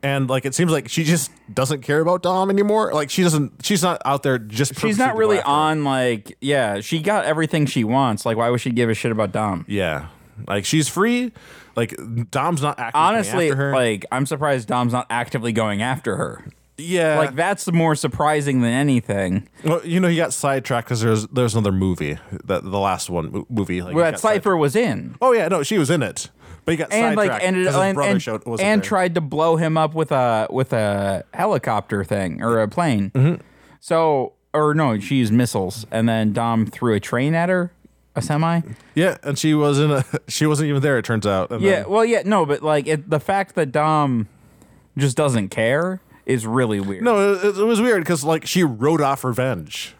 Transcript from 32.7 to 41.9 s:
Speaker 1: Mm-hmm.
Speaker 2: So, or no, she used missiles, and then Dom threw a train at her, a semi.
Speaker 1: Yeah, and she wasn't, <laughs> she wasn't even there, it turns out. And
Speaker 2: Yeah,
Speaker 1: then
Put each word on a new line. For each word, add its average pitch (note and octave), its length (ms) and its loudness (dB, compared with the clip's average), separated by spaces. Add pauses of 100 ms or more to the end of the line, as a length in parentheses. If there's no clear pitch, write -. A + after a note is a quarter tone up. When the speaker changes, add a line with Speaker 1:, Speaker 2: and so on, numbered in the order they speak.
Speaker 1:
Mm-hmm. C#3+ 280 2 (400)
Speaker 2:
So, D#3+ 540 0 (200)
or D3+ 180 4
no, C3+ 280 2
she C3+ 160 -2
used A2+ 160 2
missiles, A2 580 0
and A2+ 180 0
then A2 240 2
Dom A2+ 340 0
threw A2+ 280 -2
a G2+ 60 0
train C3+ 340 -2
at E3+ 140 0
her, F3+ 240 -2 (420)
a - 80 -4
semi. E3 380 0 (340)
Speaker 1:
Yeah, E3+ 280 2
and C#3 160 -4
she D#3 160 2
wasn't, D3 500 2 (120)
<laughs> - 120 -8
she - 180 0
wasn't D3+ 220 0
even C#3+ 140 0
there, C#3+ 160 2
it A2 60 -2
turns A2 220 -2
out. F#2+ 240 0
And A#2 100 -4
Speaker 2:
Yeah, F#3+ 220 2
Speaker 1:
then - 80 -8